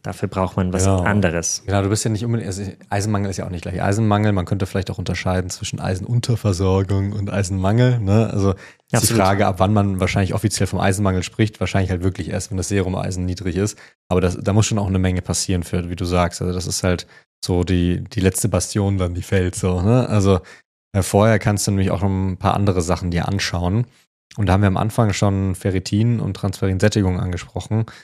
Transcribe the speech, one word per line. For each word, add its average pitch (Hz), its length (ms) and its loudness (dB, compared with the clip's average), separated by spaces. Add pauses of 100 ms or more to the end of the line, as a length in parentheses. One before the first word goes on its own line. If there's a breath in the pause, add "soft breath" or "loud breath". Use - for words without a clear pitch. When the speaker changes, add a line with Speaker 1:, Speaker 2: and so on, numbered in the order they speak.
Speaker 1:
Dafür 101 260 -6
braucht 92 300 -2
man 92 160 0
was 92 100 2
Speaker 2:
Genau. 95 180 4
Speaker 1:
anderes. 87 640 0
Speaker 2:
Genau, 98 160 0
du 98 60 0
bist 107 160 0
ja 117 80 -2
nicht 104 140 -2
unbedingt, 117 200 -2
also 95 160 -6 (280)
Eisenmangel 101 400 -2
ist 95 80 -6
ja 92 80 -6
auch 92 40 -8
nicht 90 120 -8
gleich 92 200 -6
Eisenmangel. 104 520 2
Man 92 100 0
könnte 98 220 -2
vielleicht - 260 -2
auch 92 60 -8
unterscheiden 92 520 -2
zwischen - 300 -8
Eisenunterversorgung 98 1300 0
und 101 180 -4
Eisenmangel, 101 720 2
ne? 107 280 4
Also 98 220 0
ist 92 80 -4 (320 loud breath)
die 120 60 2
Speaker 1:
Absolut. 113 240 2
Speaker 2:
Frage, 98 260 4
ab 98 120 -2
wann 95 120 4
man 101 300 2
wahrscheinlich 95 320 0
offiziell - 340 0
vom - 140 -4
Eisenmangel 95 420 0
spricht, - 380 -2
wahrscheinlich 95 280 0
halt 90 140 -2
wirklich 90 280 -2
erst, 92 200 -6
wenn 98 60 -4
das 90 100 -4
Serumeisen 92 560 -2
niedrig 90 320 -4
ist. 101 220 -2 (320 loud breath)
Aber 92 100 2
das, 90 160 2
da - 160 -2
muss 104 140 4
schon 113 120 -2
auch 101 100 -2
eine 92 120 0
Menge 90 220 0
passieren 90 420 -2
für, 87 260 -4
wie 87 60 -6
du 87 80 -6
sagst. 87 380 0
Also 90 120 -2
das 90 140 -6
ist - 160 -4
halt 90 240 0 (380 loud breath)
so 90 180 0
die, 90 400 0
die - 160 -8
letzte 95 300 2
Bastion 98 480 0
dann, 90 160 -2
die 87 80 -4
fällt 90 340 0
so, 90 260 0
ne? 117 280 4
Also, 98 320 4 (500 loud breath)
äh, 98 100 2
vorher 107 380 4
kannst 101 260 0
du 107 60 0
nämlich 95 200 2
auch 87 120 -2
ein 95 320 0
paar 87 200 0
andere 92 260 2
Sachen 87 280 -2
dir 85 200 -2
anschauen. 95 560 -2 (500 soft breath)
Und 104 100 0
da 90 80 4
haben 98 80 4
wir 101 60 4
am 92 100 2
Anfang 107 360 2
schon 98 420 0
Ferritin 104 640 0
und 98 160 -4
Transferinsättigung 95 840 0
angesprochen. 92 640 -4 (180 loud breath)